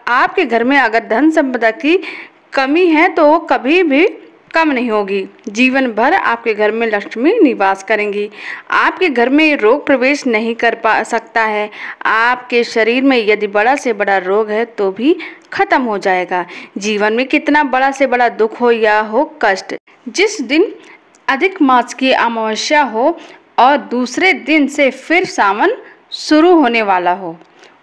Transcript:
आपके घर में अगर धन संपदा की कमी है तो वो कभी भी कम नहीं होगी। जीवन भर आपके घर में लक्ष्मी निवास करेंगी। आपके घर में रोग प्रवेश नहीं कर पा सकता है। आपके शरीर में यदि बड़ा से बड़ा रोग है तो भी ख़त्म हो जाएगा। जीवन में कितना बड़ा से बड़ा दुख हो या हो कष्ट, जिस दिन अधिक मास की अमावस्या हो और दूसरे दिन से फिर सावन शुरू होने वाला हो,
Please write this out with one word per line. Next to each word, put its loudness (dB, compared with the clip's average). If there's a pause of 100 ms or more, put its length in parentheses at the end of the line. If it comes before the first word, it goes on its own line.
आपके 0
घर 0
में 2
अगर 0
धन 2
संपदा 0
की 0 (540)
कमी 2
है 4
तो 2
वो 4
कभी 0
भी 2 (400)
कम 0
नहीं -2
होगी। -2 (240)
जीवन 0
भर 2
आपके -2
घर 0
में -2
लक्ष्मी -2
निवास 2
करेंगी। -4 (420)
आपके 0
घर 0
में 2
रोग 2
प्रवेश 0
नहीं -2
कर 0
पा 0
सकता -4
है। -4 (340)
आपके 0
शरीर 0
में 2
यदि 0
बड़ा 0
से -4
बड़ा 0
रोग -2
है -2
तो -2
भी 0 (380)
ख़त्म 0
हो -4
जाएगा। -2 (320)
जीवन 0
में 0
कितना 2
बड़ा 0
से 0
बड़ा 2
दुख -2
हो 2
या 2
हो -2 (180)
कष्ट, -2 (320)
जिस -2
दिन 0 (560)
अधिक -2
मास 2
की 0
अमावस्या 0
हो 0 (420)
और 6 (140)
दूसरे 0
दिन 0
से 0
फिर -2
सावन 0 (380)
शुरू 4
होने 2
वाला 0
हो, -8 (480)